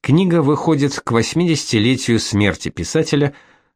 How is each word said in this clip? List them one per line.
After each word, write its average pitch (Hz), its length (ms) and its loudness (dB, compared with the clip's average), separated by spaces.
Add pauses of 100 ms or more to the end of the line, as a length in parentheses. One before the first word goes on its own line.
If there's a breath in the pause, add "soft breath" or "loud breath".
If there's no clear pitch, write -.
Книга 170 400 2
выходит 143 600 0
к - 120 -6
восьмидесятилетию 120 1040 0
смерти 101 520 -2
писателя, 151 640 -2 (420 soft breath)